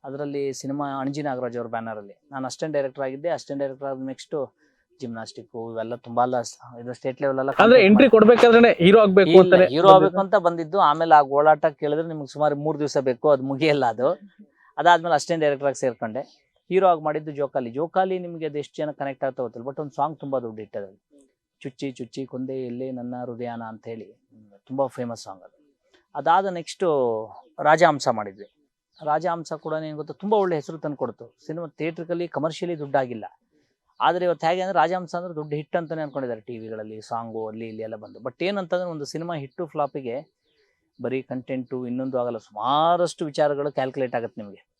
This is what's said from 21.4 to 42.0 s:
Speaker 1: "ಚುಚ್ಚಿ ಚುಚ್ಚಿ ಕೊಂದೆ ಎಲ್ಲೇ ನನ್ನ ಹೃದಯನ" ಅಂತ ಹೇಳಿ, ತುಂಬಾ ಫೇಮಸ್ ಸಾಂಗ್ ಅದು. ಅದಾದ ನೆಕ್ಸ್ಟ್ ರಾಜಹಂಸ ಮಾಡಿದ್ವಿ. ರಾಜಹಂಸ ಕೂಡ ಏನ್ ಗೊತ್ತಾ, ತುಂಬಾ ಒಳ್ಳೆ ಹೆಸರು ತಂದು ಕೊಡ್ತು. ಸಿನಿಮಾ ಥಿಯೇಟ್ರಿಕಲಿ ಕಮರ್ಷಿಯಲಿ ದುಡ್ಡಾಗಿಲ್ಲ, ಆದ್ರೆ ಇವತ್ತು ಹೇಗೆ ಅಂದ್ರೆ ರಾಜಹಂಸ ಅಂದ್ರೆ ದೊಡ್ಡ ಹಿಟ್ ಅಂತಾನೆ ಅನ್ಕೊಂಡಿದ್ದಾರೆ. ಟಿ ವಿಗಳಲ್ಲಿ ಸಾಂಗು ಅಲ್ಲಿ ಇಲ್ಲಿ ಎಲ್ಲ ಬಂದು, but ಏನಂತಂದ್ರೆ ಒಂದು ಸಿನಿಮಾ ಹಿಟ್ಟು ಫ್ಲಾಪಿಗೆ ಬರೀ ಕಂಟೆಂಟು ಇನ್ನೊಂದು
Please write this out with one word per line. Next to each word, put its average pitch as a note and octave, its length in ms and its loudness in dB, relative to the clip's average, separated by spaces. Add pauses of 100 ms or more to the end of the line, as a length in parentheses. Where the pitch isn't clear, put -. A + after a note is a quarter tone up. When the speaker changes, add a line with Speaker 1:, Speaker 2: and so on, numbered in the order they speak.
Speaker 1:
"ಚುಚ್ಚಿ C#3 320 -10
ಚುಚ್ಚಿ C3 340 -12
ಕೊಂದೆ C3 400 -10
ಎಲ್ಲೇ B2+ 260 -10
ನನ್ನ B2 240 -10
ಹೃದಯನ" A#2+ 460 -10
ಅಂತ A2 260 -16
ಹೇಳಿ, A2 280 -16 (480)
ತುಂಬಾ C3+ 220 -4
ಫೇಮಸ್ A#2+ 360 -10
ಸಾಂಗ್ F#2+ 200 -18
ಅದು. - 320 -20 (400)
ಅದಾದ F#3 320 2
ನೆಕ್ಸ್ಟ್ F3+ 380 -6 (760)
ರಾಜಹಂಸ D#3 480 4
ಮಾಡಿದ್ವಿ. G#2 420 -6 (540)
ರಾಜಹಂಸ D#3+ 480 -4
ಕೂಡ D#3 220 -10 (140)
ಏನ್ D3+ 80 -12
ಗೊತ್ತಾ, D3+ 180 -12
ತುಂಬಾ G#3 240 0
ಒಳ್ಳೆ F#3 180 0
ಹೆಸರು D#3+ 220 -8
ತಂದು D3 180 -8
ಕೊಡ್ತು. A#2 380 -10 (120)
ಸಿನಿಮಾ E3 200 -10
ಥಿಯೇಟ್ರಿಕಲಿ E3 640 -8
ಕಮರ್ಷಿಯಲಿ D#3+ 500 -6
ದುಡ್ಡಾಗಿಲ್ಲ, C3+ 460 -4 (760)
ಆದ್ರೆ F3 240 2
ಇವತ್ತು E3+ 220 -2
ಹೇಗೆ F#3 160 0
ಅಂದ್ರೆ F#3 160 -2
ರಾಜಹಂಸ F3 360 -2
ಅಂದ್ರೆ F3 200 -8
ದೊಡ್ಡ D3+ 200 -8
ಹಿಟ್ D3+ 220 -8
ಅಂತಾನೆ D#3+ 260 -6
ಅನ್ಕೊಂಡಿದ್ದಾರೆ. B2+ 380 -8
ಟಿ A#2 180 -14
ವಿಗಳಲ್ಲಿ A2 420 -12
ಸಾಂಗು A2+ 480 -8
ಅಲ್ಲಿ A2+ 200 -12
ಇಲ್ಲಿ A2 140 -12
ಎಲ್ಲ A2 140 -10
ಬಂದು, G#2+ 240 -20
but B2+ 240 -10
ಏನಂತಂದ್ರೆ F3+ 460 -4
ಒಂದು D3+ 140 -10
ಸಿನಿಮಾ E3 300 -10
ಹಿಟ್ಟು D3 320 -10
ಫ್ಲಾಪಿಗೆ C#3+ 640 -8 (760)
ಬರೀ B2+ 200 -6
ಕಂಟೆಂಟು B2+ 640 -8
ಇನ್ನೊಂದು B2+ 340 -6